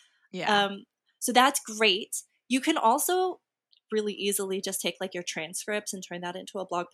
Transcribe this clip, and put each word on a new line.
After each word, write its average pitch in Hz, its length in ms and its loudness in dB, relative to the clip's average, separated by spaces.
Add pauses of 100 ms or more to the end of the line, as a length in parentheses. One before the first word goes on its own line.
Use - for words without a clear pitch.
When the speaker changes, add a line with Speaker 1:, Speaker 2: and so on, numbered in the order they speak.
(320)
Speaker 1:
Yeah. 202 320 2
Speaker 2:
Um, 196 220 -6 (340)
so - 120 0
that's 254 280 6
great. 214 640 0 (240)
You 254 120 2
can 302 160 2
also 349 640 2 (520)
really 208 200 0
easily 196 480 -2
just 190 200 -4
take, 175 200 -2
like, 185 140 -6
your 175 80 -6
transcripts 185 680 -6
and 190 100 -10
turn 175 200 -10
that 175 140 -6
into 185 220 -10
a 180 80 -6
blog 175 280 -4